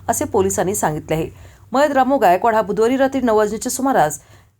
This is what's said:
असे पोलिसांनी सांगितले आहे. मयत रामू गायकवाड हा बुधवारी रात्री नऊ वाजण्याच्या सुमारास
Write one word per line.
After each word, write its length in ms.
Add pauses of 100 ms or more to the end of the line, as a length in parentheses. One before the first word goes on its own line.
असे 180
पोलिसांनी 500
सांगितले 400
आहे. 140 (420)
मयत 200
रामू 260
गायकवाड 380
हा 60
बुधवारी 360
रात्री 240
नऊ 160
वाजण्याच्या 340
सुमारास 480 (400)